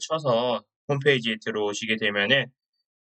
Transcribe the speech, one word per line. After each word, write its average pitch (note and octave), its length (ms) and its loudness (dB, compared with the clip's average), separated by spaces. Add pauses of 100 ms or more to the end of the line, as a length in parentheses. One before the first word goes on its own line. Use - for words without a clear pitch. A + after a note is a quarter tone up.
쳐서 B2 540 0 (240)
홈페이지에 C3+ 480 2 (100)
들어오시게 G#2+ 520 -2
되면은, G#2+ 500 2 (540)